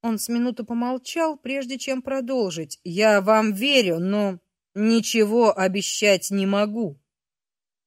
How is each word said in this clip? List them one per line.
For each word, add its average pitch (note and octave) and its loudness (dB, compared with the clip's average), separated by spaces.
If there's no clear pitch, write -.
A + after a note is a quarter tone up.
Он A3+ -2
с - -8
минуту A#3 -2
помолчал, B3+ -4
прежде C4+ -6
чем C4 -6
продолжить. A#3+ -4
«Я G3+ 2
вам G#3+ 4
верю, G#3 2
но G3 -2
ничего A3 2
обещать F#3+ 0
не G3 0
могу. G3+ -2